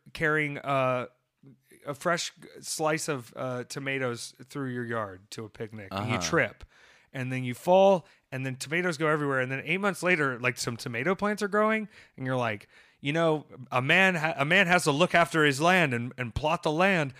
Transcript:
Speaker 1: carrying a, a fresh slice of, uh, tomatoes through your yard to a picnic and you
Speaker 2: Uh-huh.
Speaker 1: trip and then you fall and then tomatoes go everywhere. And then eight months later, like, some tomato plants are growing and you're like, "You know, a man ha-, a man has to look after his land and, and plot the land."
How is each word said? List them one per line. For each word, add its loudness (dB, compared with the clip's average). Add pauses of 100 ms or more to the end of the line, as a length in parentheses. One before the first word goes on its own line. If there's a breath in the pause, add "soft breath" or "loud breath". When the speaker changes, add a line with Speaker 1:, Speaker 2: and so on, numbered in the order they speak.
(140)
Speaker 1:
carrying 0
a, 0 (760)
a -6
fresh -2 (300)
slice -2
of, -6
uh, -6
tomatoes -6 (160)
through -6
your -6
yard -6 (100)
to -12
a -14
picnic -12
and -2
you -2
Speaker 2:
Uh-huh. -2
Speaker 1:
trip 0 (500 soft breath)
and -6
then -6
you -4
fall 4 (240 soft breath)
and -6
then -6
tomatoes -4
go 0
everywhere. 2
And -2
then -6
eight -2
months -2
later, 2
like, -2
some -6
tomato -2
plants -4
are -2
growing 0 (260 loud breath)
and -8
you're 0
like, -4 (320 soft breath)
"You -4
know, 0 (280)
a 2
man 4
ha-, -2
a 2
man 4
has 4
to 4
look 2
after 4
his 4
land 4
and, -4
and -8
plot -2
the 2
land." 2